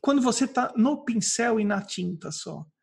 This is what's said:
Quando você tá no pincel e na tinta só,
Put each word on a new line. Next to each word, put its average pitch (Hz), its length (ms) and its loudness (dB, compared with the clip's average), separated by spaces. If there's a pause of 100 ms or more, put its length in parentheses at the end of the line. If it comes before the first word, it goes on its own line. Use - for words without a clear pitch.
Quando 277 200 4
você 247 260 2
tá - 280 -2
no 269 300 2
pincel 226 540 0
e 214 40 2
na 202 180 0
tinta 180 500 -8
só, 160 340 -12 (180)